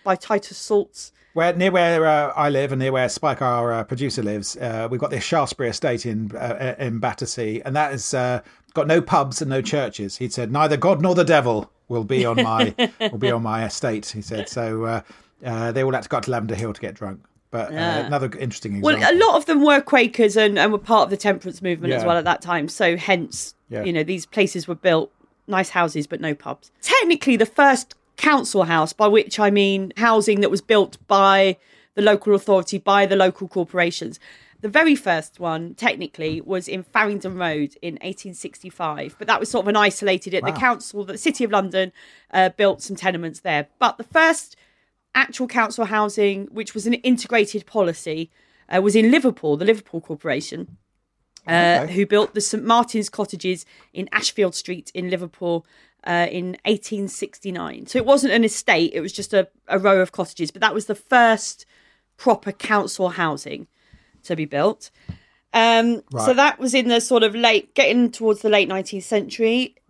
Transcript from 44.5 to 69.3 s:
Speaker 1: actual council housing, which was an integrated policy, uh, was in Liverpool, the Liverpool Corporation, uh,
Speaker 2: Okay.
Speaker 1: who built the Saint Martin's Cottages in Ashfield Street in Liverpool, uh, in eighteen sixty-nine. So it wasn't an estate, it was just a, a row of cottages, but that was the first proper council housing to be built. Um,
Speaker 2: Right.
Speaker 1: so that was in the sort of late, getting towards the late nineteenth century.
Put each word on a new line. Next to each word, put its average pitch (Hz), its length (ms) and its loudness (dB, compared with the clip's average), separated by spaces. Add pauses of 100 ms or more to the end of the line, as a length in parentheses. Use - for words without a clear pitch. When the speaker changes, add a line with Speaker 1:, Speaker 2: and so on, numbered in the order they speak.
Speaker 1:
actual 254 300 -2
council 226 380 -2
housing, 202 640 0
which 220 240 -12
was 208 120 -6
an 233 80 2
integrated 240 720 0
policy, 165 640 -2 (440)
uh, 185 60 4
was 202 160 4
in 226 140 6
Liverpool, 254 460 2
the 165 100 -6
Liverpool 202 340 0
Corporation, 156 760 -8 (680)
uh, 170 360 4
Speaker 2:
Okay. 156 120 -6
Speaker 1:
who 196 120 2
built 208 280 2
the 208 60 -2
Saint 214 240 -4
Martin's 233 460 2
Cottages 185 560 -6 (260)
in 185 200 -10
Ashfield 202 420 0
Street - 400 -10
in 180 160 -8
Liverpool, 175 560 -6 (400)
uh, 175 240 0
in 180 340 -8
eighteen 202 440 -4
sixty-nine. 175 800 -10
So - 120 -4
it 226 80 0
wasn't 277 260 4
an 233 120 4
estate, 175 500 2
it 175 60 -2
was 185 120 -8
just - 220 -10
a, 185 140 4 (200)
a 196 100 -2
row 190 220 4
of 185 120 -2
cottages, 175 380 -6
but - 120 -20
that 214 120 2
was 214 120 -4
the 208 80 -4
first 226 720 2 (500)
proper - 360 0
council 196 580 -2
housing 156 560 -6 (560)
to 175 120 -6
be 156 120 -4
built. 165 440 -2 (640)
Um, 233 580 4
Speaker 2:
Right. 117 160 -2
Speaker 1:
so 254 80 4
that 285 240 4
was 254 160 -2
in 247 140 2
the 233 120 2
sort 233 220 2
of 214 120 2
late, 226 400 2
getting 240 360 4
towards 220 320 0
the 220 60 0
late 202 200 4
nineteenth 190 360 -6
century. 226 720 -2 (140)